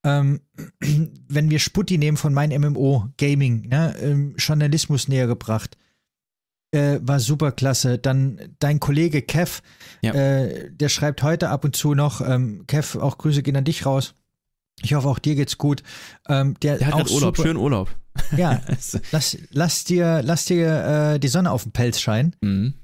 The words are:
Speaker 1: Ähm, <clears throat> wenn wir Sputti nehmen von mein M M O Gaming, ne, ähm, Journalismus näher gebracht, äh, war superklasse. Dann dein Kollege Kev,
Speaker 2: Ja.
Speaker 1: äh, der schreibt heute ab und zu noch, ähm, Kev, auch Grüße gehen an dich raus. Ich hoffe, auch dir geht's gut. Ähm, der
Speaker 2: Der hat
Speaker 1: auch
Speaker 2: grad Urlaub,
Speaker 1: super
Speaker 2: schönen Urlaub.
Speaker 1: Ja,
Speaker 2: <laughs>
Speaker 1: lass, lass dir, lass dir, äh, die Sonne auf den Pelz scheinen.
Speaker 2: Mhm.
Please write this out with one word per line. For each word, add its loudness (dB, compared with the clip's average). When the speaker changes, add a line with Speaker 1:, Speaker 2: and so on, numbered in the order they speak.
Speaker 1:
Ähm, 2
<clears throat> -
wenn 0
wir 2
Sputti 0
nehmen 2
von 0
mein 2
M 0
M 0
O 2
Gaming, 0
ne, 0
ähm, 0
Journalismus 0
näher 2
gebracht, -4
äh, 2
war 0
superklasse. 0
Dann -2
dein 2
Kollege 2
Kev, -2
Speaker 2:
Ja. 0
Speaker 1:
äh, 0
der -2
schreibt -2
heute 0
ab -2
und 0
zu 2
noch, 0
ähm, -2
Kev, -2
auch -2
Grüße 0
gehen -2
an 0
dich -2
raus. 0
Ich 0
hoffe, 0
auch 0
dir 0
geht's -2
gut. 0
Ähm, 0
der 0
Speaker 2:
Der 2
hat 2
Speaker 1:
auch 2
Speaker 2:
grad 0
Urlaub, 2
Speaker 1:
super 2
Speaker 2:
schönen 0
Urlaub. 0
Speaker 1:
Ja, 2
Speaker 2:
<laughs> -6
Speaker 1:
lass, -2
lass -2
dir, 2
lass 0
dir, 2
äh, 0
die 0
Sonne 2
auf -2
den -10
Pelz 0
scheinen. 0
Speaker 2:
Mhm. 0